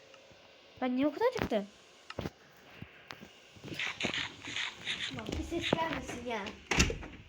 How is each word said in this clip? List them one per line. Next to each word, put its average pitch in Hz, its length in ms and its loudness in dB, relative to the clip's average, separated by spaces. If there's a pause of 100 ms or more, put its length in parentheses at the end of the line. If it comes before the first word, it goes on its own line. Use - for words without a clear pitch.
(800)
Ben 254 140 4
niye 269 120 6
o 294 40 4
kadar 427 200 4
çıktım? 208 360 0 (3500)
Ulan 226 140 -6
bir - 160 0
ses 330 280 2
gelmesin 269 540 0
ya. 220 200 -2 (840)